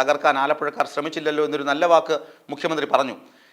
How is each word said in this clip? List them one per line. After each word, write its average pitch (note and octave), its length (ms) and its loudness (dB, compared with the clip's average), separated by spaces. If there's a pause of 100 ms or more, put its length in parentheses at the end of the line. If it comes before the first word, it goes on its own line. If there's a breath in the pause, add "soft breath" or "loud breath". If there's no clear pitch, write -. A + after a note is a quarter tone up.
തകർക്കാൻ C#3+ 380 2
ആലപ്പുഴക്കാർ D3 480 -2
ശ്രമിച്ചില്ലല്ലോ D3+ 580 -4
എന്നൊരു C#3+ 180 -4
നല്ല C#3+ 240 0
വാക്ക് D#3+ 320 4 (320 loud breath)
മുഖ്യമന്ത്രി D3+ 360 0
പറഞ്ഞു. B2+ 300 0 (360 soft breath)